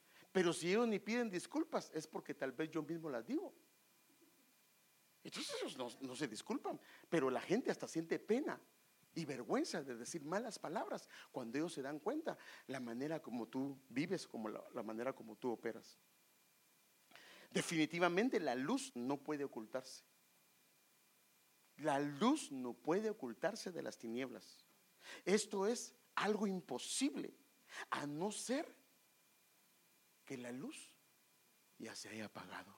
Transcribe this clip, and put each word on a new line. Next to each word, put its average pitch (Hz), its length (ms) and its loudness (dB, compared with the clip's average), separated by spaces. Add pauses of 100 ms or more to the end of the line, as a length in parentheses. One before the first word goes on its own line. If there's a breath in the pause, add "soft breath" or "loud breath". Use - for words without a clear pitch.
(320 loud breath)
Pero 175 200 8
si 160 180 2
ellos 226 180 8
ni 208 120 4
piden 233 300 2
disculpas, 196 640 0
es 156 120 -2
porque 160 280 -6
tal 135 180 0
vez 156 180 -2
yo 156 120 0
mismo 160 280 -4
las 117 160 -2
digo. 302 280 -2 (1700)
Entonces - 380 -4
ellos 240 160 -4
no, 247 120 -2 (160)
no 127 100 -6
se 143 120 0
disculpan, 254 520 -4 (280 loud breath)
pero 143 220 6
la 123 100 4
gente 202 320 2
hasta 147 160 0
siente 165 320 0
pena 254 400 2 (540)
y 170 100 -2
vergüenza 143 600 0
de 131 120 -4
decir 127 300 -6
malas 202 340 -2
palabras 226 480 -4 (240 loud breath)
cuando 123 260 -2
ellos 165 140 2
se 143 100 -6
dan 143 180 -4
cuenta - 380 -2 (300 loud breath)
la 131 140 -4
manera 131 400 -2
como 113 260 -4
tú 135 400 -2
vives, 160 400 0
como 107 220 -4
la, - 120 -4 (120)
la 123 100 -4
manera 113 300 -2
como 110 240 -12
tú 127 140 0
operas. - 460 -6 (1500 loud breath)
Definitivamente 175 920 4
la 135 140 4
luz 165 400 0
no 123 200 0
puede 143 300 -2
ocultarse. - 580 -6 (1700)
La 139 220 4
luz 147 520 4
no 127 220 -4
puede 196 360 2
ocultarse 185 640 -2
de 156 100 -6
las 127 160 -6
tinieblas. 117 680 -6 (580 loud breath)
Esto 196 440 4
es 240 260 0 (220)
algo 202 320 4
imposible, - 840 -2 (600 loud breath)
a 135 160 0
no 160 240 0
ser 262 340 -2 (1600)
que 135 100 -8
la 120 160 -8
luz 160 440 -10 (840)
ya 110 180 -10
se - 140 -10
haya 107 160 -6
apagado. 95 520 -12